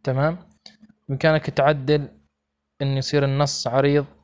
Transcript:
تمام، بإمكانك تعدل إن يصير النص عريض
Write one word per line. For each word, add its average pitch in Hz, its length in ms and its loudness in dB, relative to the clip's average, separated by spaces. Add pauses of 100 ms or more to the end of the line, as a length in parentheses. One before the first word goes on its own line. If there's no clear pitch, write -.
تمام، 143 340 -2 (680)
بإمكانك 147 420 0
تعدل 143 580 0 (720)
إن 139 140 0
يصير 139 280 0
النص 139 420 -2
عريض 139 400 2 (180)